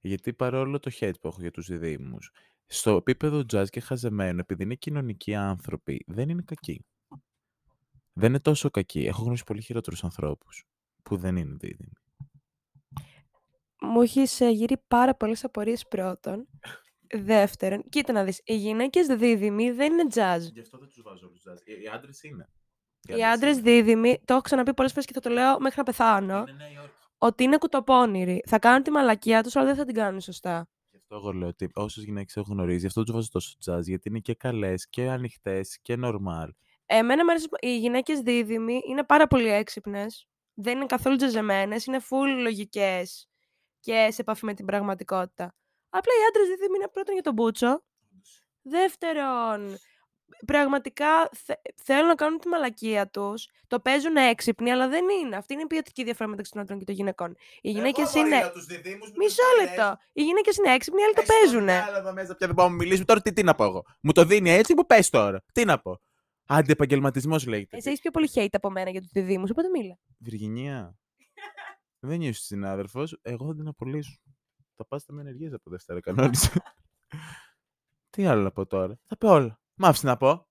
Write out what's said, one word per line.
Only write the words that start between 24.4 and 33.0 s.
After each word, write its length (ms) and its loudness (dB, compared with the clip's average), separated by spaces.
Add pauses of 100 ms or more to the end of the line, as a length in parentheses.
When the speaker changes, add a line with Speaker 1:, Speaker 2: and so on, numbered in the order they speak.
Speaker 2:
ξαναπεί 320 0
πολλές 180 0
φορές 140 -6
και 60 -18
θα 80 -8
το 100 -6
λέω 300 2
μέχρι 180 -2
να 60 -2
πεθάνω, 560 2
Speaker 1:
Είναι 120 -10
Νέα 180 -20
Υόρκη. 240 -20 (240)
Speaker 2:
ότι 260 2
είναι 140 6
κουτοπώνηροι. 880 2
Θα 120 4
κάνουν 240 6
τη 80 -2
μαλακία 520 4
τους, 140 -4
αλλά 100 4
δεν 100 2
θα 80 -4
την 100 -8
κάνουν 260 -4
σωστά. 480 -8 (220)
Speaker 1:
Γι' 60 -20
αυτό 180 -20
εγώ 180 -8
λέω 160 -6
ότι 260 -8
όσες 300 -8
γυναίκες 320 -10
έχω 160 -8
γνωρίσει, 260 -2
γι' 80 -4
αυτό 160 -4